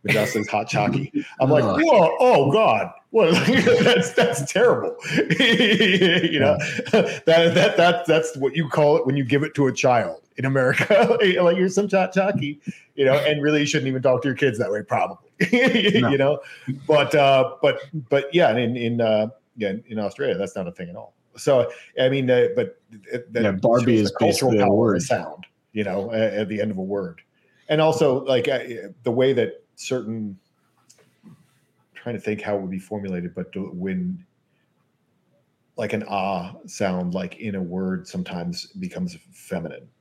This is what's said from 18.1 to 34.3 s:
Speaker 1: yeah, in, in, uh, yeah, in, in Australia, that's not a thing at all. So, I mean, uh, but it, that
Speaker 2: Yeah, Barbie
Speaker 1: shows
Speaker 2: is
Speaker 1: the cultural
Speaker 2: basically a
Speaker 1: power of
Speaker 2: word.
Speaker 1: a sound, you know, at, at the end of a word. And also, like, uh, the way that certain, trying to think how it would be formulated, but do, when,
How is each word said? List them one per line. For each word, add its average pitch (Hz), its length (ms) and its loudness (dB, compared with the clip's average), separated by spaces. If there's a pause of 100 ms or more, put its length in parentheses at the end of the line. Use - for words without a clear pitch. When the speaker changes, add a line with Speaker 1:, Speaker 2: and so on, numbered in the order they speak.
Speaker 1:
yeah, 143 240 4
in, 120 180 -2
in, 117 240 -4
uh, 110 280 2 (300)
yeah, 104 120 -4
in, 104 180 -8
in 110 120 -8
Australia, 104 400 -4
that's 95 160 -6
not 95 120 -8
a 87 40 -12
thing 87 180 -14
at 87 60 -18
all. 107 180 -18 (220)
So, 131 340 0 (320)
I 127 80 2
mean, 131 220 0
uh, 123 240 4
but 113 240 -4 (340)
it, - 200 -10
that 117 100 0
Speaker 2:
Yeah, 101 80 2
Barbie 117 460 2
Speaker 1:
shows 107 80 2
Speaker 2:
is 98 60 -2
Speaker 1:
the - 60 -12
cultural - 340 0
Speaker 2:
basically 110 60 2
a 101 80 4
Speaker 1:
power 101 80 2
of 101 60 2
Speaker 2:
word. 110 180 2
Speaker 1:
a 87 40 -2
sound, 87 440 -6 (280)
you 107 100 -4
know, 98 280 -6
at, 110 220 -2
at 104 160 -4
the 104 100 -6
end 107 120 -2
of 92 60 -8
a 95 60 -6
word. 95 380 -6 (480)
And 156 100 0
also, 156 460 2
like, 127 220 0
uh, 135 120 -2 (440)
the 127 80 -2
way 131 220 2
that - 300 -2 (120)
certain, 110 640 -8 (1500)
trying 120 220 -10
to 98 60 -10
think 107 200 -6
how 104 140 -4
it 98 60 -4
would 92 100 -8
be 92 80 -8
formulated, 92 560 -8
but 90 160 -10
do, 95 200 -10
when, 92 540 -6 (1500)